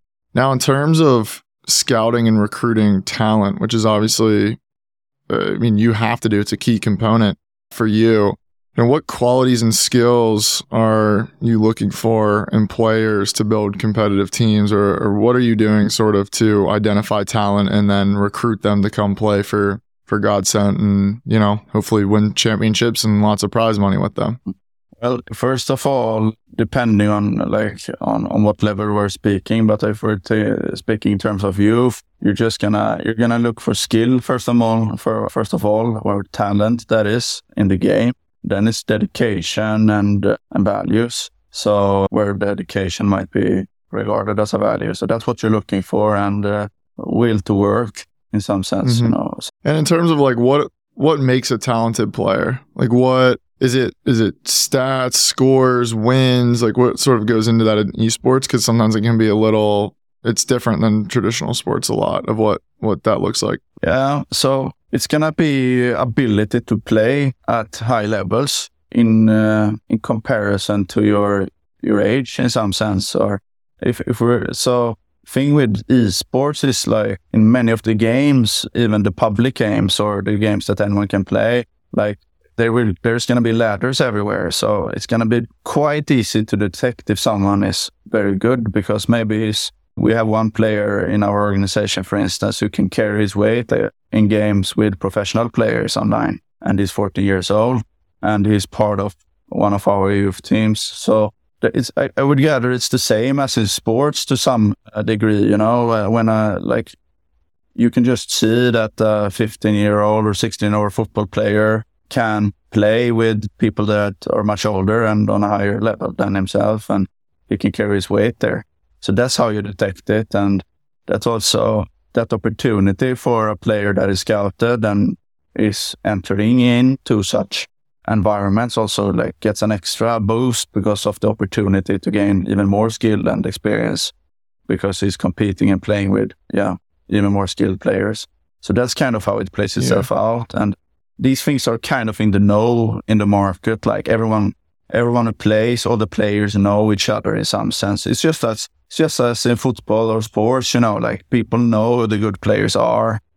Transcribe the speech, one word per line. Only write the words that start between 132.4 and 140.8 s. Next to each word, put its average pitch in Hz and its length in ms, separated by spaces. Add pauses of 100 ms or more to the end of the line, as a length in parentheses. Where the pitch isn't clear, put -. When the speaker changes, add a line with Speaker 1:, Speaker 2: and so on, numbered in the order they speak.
Speaker 2:
even 101 180
more 104 220
skill 110 380
and 107 180
experience, 110 680 (560)
because 98 320
he's 98 160
competing 101 540
and 98 140
playing 101 260
with, 104 220 (220)
yeah, 98 220 (320)
even 101 240
more 98 160
skilled 95 320
players. 104 480 (340)
So - 120
that's 123 220
kind 123 200
of 104 100
how 104 120
it 107 140
plays 110 260
Speaker 1:
Yeah. 127 60
Speaker 2:
itself 110 280
out. 117 440
And 101 200 (440)